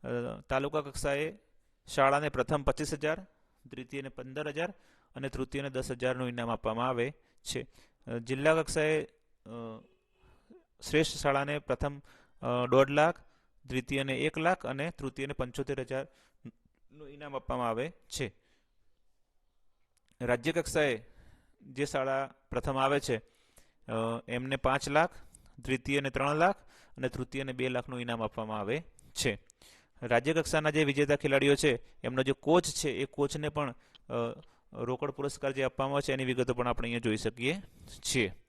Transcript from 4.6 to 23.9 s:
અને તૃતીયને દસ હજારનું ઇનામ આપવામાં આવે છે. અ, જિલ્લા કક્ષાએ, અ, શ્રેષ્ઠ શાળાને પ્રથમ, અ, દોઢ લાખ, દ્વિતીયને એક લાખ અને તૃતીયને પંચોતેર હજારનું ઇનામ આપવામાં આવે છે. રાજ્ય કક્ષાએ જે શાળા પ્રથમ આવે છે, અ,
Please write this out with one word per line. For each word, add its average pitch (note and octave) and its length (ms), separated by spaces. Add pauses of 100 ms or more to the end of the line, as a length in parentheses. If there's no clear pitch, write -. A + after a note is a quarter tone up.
અને C3+ 140
તૃતીયને C#3 420
દસ C3 200
હજારનું B2+ 380
ઇનામ A#2+ 220
આપવામાં A2+ 380
આવે B2+ 240 (320)
છે. - 220 (400)
અ, A#2+ 120
જિલ્લા C3+ 360
કક્ષાએ, D#3 500 (420)
અ, - 20 (1400)
શ્રેષ્ઠ D#3 280
શાળાને C#3+ 420
પ્રથમ, C#3+ 420 (420)
અ, B2 240
દોઢ C3 240
લાખ, D3+ 300 (460)
દ્વિતીયને C3 520
એક D3+ 200
લાખ E3+ 280
અને C#3 240
તૃતીયને C3+ 420
પંચોતેર C3 480
હજારનું - 1300
ઇનામ C#3+ 280
આપવામાં B2 320
આવે B2 240 (160)
છે. - 260 (1900)
રાજ્ય B2 320
કક્ષાએ D3+ 500 (600)
જે C3+ 240
શાળા C3+ 480 (160)
પ્રથમ C3+ 280
આવે C#3 220
છે, A#2+ 180 (720)
અ, - 20 (380)